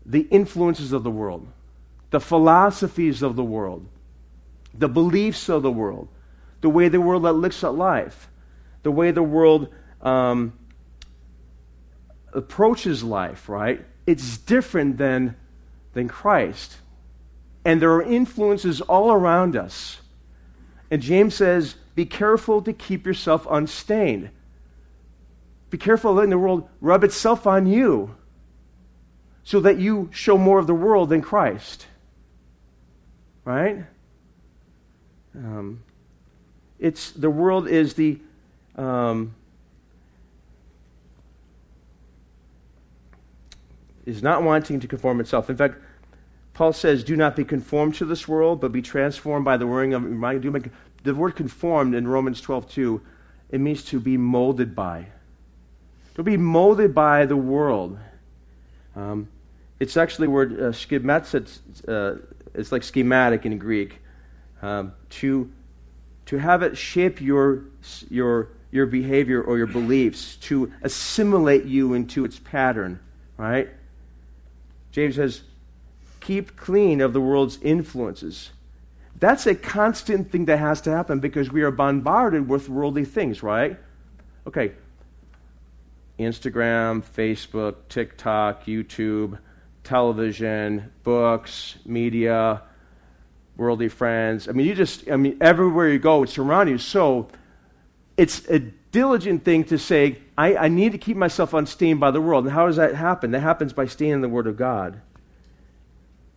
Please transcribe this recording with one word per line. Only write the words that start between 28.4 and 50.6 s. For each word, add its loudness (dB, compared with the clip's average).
so 2
that 6
you -2
show 4
more 6
of 0
the 2
world 4
than 2
Christ. -2
Right? -4
Um, -12
it's, -4
the -2
world 0
is 2
the, 0
um, -4
is -10
not 0
wanting 0
to -12
conform -4
itself. -4
In -6
fact, -2
Paul 2
says, 0
"Do -4
not 2
be -2
conformed -2
to -6
this -6
world, 0
but -2
be -4
transformed -4
by 2
the -2
renewing -2
of -2
your -8
mind." -4
Do -4
make, -6